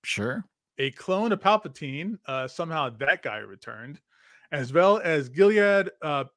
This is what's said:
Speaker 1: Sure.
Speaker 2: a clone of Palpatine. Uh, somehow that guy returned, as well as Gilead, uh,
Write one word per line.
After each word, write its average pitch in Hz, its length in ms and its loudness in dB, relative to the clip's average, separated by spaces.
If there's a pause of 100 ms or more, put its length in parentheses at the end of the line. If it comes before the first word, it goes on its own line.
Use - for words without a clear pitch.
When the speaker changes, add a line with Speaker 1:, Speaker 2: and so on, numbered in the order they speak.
Speaker 1:
Sure. 127 420 -4 (320)
Speaker 2:
a 135 140 -2
clone 208 420 -2
of 202 80 -2
Palpatine. 180 840 -2
Uh, 131 220 -4
somehow 160 500 -6
that 143 240 -2
guy 107 160 -8
returned, 110 640 -16 (500)
as 135 240 -4
well 190 240 6
as 151 320 0
Gilead, 196 580 4 (140)
uh, 143 220 -2 (120)